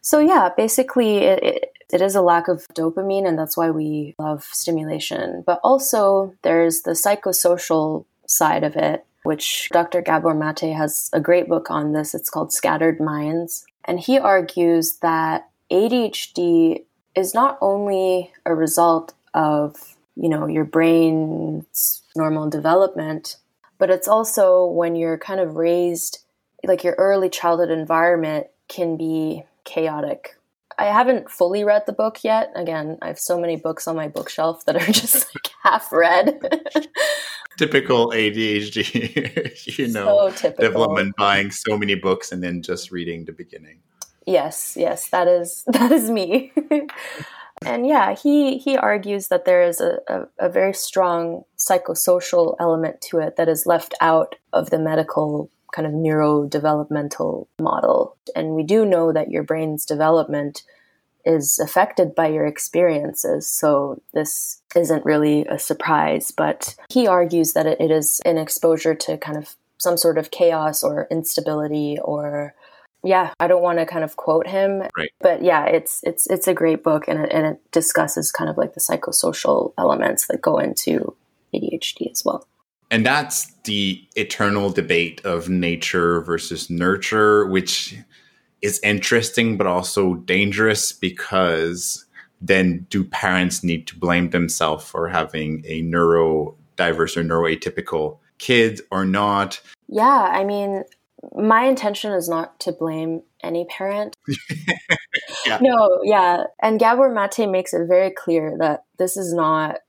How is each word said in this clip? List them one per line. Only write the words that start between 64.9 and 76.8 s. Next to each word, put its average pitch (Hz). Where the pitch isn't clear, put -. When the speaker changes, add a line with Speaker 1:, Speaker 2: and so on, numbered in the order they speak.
Speaker 1:
really 151
a 147
surprise, 151
but -
he 240
argues 170
that 156
it, 156
it 160
is 156
an 170
exposure 160
to 156
kind 151
of -
some 175
sort 170
of 156
chaos 160
or 147
instability 151
or, 147
yeah, 185
I 175
don't 180
wanna 170
kind 165
of 156
quote 160
him, 196
Speaker 2:
Right. 156
Speaker 1:
but 175
yeah, 165
it's, -
it's, -
it's 185
a 180
great 160